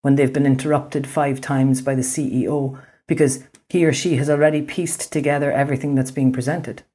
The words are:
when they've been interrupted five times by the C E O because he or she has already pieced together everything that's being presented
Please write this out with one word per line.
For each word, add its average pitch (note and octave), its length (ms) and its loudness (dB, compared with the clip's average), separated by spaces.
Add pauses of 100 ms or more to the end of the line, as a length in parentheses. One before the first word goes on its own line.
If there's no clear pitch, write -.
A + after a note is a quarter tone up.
when C#3 160 2
they've C3 160 2
been C#3+ 140 2
interrupted C#3 600 0
five C#3 340 -2
times C3+ 400 2
by C3+ 140 -2
the B2+ 80 0
C C3 400 -2
E F#2 60 -2
O C#3 300 -4 (280)
because D3+ 380 0 (240)
he F3 160 2
or D#3 80 4
she D#3 240 0
has C#3+ 120 0
already D3+ 340 2
pieced - 500 -6
together C#3+ 400 0
everything C#3+ 420 0
that's C3 160 2
being C3 220 2
presented C3 500 -4 (120)